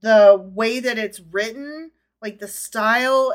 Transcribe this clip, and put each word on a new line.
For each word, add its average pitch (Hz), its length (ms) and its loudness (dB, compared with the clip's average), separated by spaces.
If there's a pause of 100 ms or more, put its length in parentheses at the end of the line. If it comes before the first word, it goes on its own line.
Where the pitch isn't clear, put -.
the 208 360 6
way 208 440 -6
that 240 180 -6
it's 202 220 -10
written, 247 720 -10 (280)
like, 214 200 -14
the 202 80 -16
style 254 880 -2